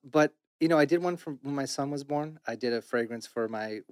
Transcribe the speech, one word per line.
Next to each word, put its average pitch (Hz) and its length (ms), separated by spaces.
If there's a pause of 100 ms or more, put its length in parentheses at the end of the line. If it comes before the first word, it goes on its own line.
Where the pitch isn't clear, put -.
but, 151 300 (260)
you 160 100
know, 165 100
I 147 60
did 170 180
one 175 140
for 160 160 (100)
when 139 100
my 139 120
son 139 260
was 139 120
born. 147 440
I 117 80
did 120 180
a 113 80
fragrance 117 460
for 113 200
my 110 340 (100)